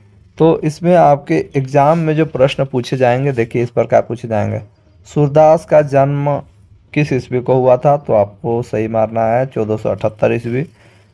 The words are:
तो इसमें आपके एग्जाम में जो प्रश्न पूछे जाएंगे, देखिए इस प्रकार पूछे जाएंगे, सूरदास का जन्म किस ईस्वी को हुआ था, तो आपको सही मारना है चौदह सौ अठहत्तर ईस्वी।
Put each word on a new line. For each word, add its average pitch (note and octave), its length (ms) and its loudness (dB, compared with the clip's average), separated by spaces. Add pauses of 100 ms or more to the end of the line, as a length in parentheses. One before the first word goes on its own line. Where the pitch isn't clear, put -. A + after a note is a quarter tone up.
(380)
तो D#3+ 220 2
इसमें E3+ 360 0
आपके D3+ 500 2 (100)
एग्जाम C#3 420 2
में D#3 180 -2
जो D#3 100 0
प्रश्न C#3 400 0
पूछे C3 320 -4
जाएंगे, B2+ 340 0
देखिए A#2 320 -2
इस A#2+ 60 -4
प्रकार A#2 320 0
पूछे A#2 260 -8
जाएंगे, G#2 340 -4 (440)
सूरदास D#3 600 2
का D3+ 160 4
जन्म C#3+ 600 0 (520)
किस D3 200 -2
ईस्वी B2 260 -4
को B2 140 0
हुआ B2+ 240 4
था, C#3+ 200 2
तो C#3+ 160 -6
आपको A2 480 -2
सही A2+ 260 -4
मारना A2+ 380 -2
है A#2+ 200 0
चौदह A2 320 -4
सौ A2 120 -6
अठहत्तर A2 440 -2
ईस्वी। A#2+ 320 -4 (480)